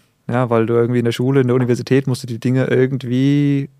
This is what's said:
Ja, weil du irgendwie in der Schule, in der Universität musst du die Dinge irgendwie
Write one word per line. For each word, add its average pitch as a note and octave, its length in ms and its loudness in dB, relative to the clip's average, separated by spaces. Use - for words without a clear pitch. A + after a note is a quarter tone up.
Ja, A#2+ 220 0
weil A2+ 160 2
du A#2 80 0
irgendwie A#2 260 0
in A#2 40 0
der A#2 80 0
Schule, C3+ 280 0
in B2+ 60 2
der B2 100 2
Universität B2+ 500 0
musst B2+ 160 -2
du B2+ 40 -10
die A#2 140 -10
Dinge B2+ 260 0
irgendwie C3+ 1000 0